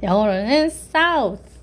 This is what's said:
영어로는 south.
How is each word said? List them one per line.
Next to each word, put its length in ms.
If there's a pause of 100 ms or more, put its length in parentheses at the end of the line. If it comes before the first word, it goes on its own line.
영어로는 680
south. 720 (200)